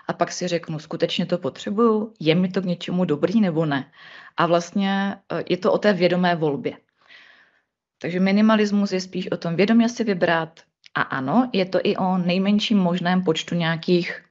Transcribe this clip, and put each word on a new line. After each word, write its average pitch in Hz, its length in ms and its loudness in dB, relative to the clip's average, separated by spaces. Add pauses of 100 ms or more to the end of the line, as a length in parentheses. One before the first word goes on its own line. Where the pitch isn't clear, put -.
A 175 60 -6
pak - 180 -2
si 180 160 -6
řeknu, 165 320 -4
skutečně 165 460 -4
to 175 120 -2
potřebuju, 214 800 -2
je 160 160 2
mi 185 140 2
to 185 120 -4
k 185 40 -8
něčemu 180 400 -2
dobrý 175 360 0
nebo 165 240 0
ne. 139 260 -4 (460)
A 165 80 2
vlastně, 196 720 0 (160)
eh, 165 180 -4
je 180 80 0
to 196 140 0
o - 60 2
té 208 160 2
vědomé 175 420 2
volbě. 151 420 -4 (1200)
Takže 175 180 -4
minimalismus 208 720 2
je 185 100 -2
spíš 185 300 -8
o 180 60 -2
tom 170 180 -4
vědomě 226 340 4
si 233 140 -4
vybrat. 170 560 0 (360)
A 143 60 -2
ano, 151 520 0
je 185 120 2
to 185 180 -2
i - 140 0
o 185 200 0
nejmenším 190 600 2
možném 180 460 2
počtu 170 320 -2
nějakých 170 760 0